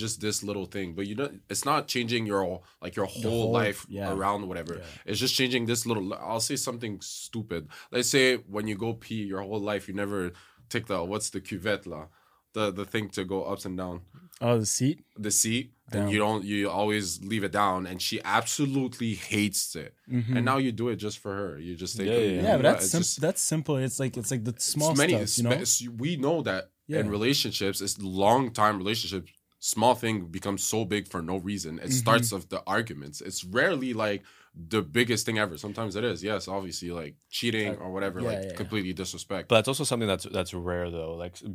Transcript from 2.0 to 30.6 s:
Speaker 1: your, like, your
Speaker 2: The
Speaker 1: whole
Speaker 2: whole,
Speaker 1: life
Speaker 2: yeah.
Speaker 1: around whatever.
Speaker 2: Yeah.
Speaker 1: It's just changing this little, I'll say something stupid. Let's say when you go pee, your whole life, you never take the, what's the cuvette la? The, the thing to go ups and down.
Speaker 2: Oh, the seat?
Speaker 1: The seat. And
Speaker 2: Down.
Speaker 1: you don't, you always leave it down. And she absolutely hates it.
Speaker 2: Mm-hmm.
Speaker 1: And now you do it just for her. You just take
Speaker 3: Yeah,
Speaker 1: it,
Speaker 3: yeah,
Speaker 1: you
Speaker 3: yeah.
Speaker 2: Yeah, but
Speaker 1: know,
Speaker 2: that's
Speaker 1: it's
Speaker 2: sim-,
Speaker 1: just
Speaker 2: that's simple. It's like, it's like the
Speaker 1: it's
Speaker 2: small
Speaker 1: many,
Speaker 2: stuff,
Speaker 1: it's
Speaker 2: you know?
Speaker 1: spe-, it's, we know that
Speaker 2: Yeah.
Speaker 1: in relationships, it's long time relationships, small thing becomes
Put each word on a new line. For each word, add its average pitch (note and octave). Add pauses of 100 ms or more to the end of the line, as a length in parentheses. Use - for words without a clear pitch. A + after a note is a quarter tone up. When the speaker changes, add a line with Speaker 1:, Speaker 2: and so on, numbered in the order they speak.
Speaker 1:
your, F#2+ (200)
like, F2
your G2+
Speaker 2:
The F#2
Speaker 1:
whole A2+ (140)
Speaker 2:
whole, A2+
Speaker 1:
life G#2+
Speaker 2:
yeah. G2
Speaker 1:
around G2
whatever. E2+
Speaker 2:
Yeah. F2+ (220)
Speaker 1:
It's G2+
just B2+
changing B2
this A#2
little, G2+
I'll A2+ (100)
say C#3
something A#2
stupid. - (220)
Let's B2
say C3
when G#2
you G#2
go A2+
pee, A2
your F#2+
whole G#2
life, G#2
you F#2+
never G2+ (360)
take A#2
the, F#2
what's G#2
the F#2+
cuvette G2
la? D#2 (480)
The, G#2+
the F#2+
thing G#2+
to F#2+
go F#2
ups F#2+
and F#2
down. F2+ (380)
Speaker 2:
Oh, A#2+
the G#2+
seat? - (140)
Speaker 1:
The G#2
seat. A#2+ (200)
And G#2
Speaker 2:
Down. G2+
Speaker 1:
you G#2
don't, G#2
you G2+
always G2
leave G2+
it F#2
down. F#2
And F#2
she -
absolutely A#2+
hates G#2
it. D2+ (160)
Speaker 2:
Mm-hmm. B2
Speaker 1:
And A#2+
now C3+
you C3
do A2+
it A2
just G2
for G2
her. F#2
You F2
just F2+
take G2
Speaker 3:
Yeah, G#2+
Speaker 1:
it, A#2+
Speaker 3:
yeah, G#2+
Speaker 1:
you F2+
Speaker 3:
yeah. F#2
Speaker 2:
Yeah, G3+
but C3
Speaker 1:
know, C#3
Speaker 2:
that's G2+
Speaker 1:
it's F#2+
Speaker 2:
sim-, E3
Speaker 1:
just -
Speaker 2:
that's D#3+
simple. D#3
It's C3
like, C3
it's A#2
like B2
the B2
Speaker 1:
it's -
Speaker 2:
small D3+
Speaker 1:
many, D3+
Speaker 2:
stuff, G#2+
Speaker 1:
it's G#2
Speaker 2:
you A#2+
know? A#2+
Speaker 1:
spe-, B2+
it's, A#2+
we B2+
know D3
that F#2+ (160)
Speaker 2:
Yeah. C#3+
Speaker 1:
in G#2+
relationships, G#2
it's G2+
long G2+
time G#2+
relationships, G2 (280)
small A#2
thing A2
becomes F#2+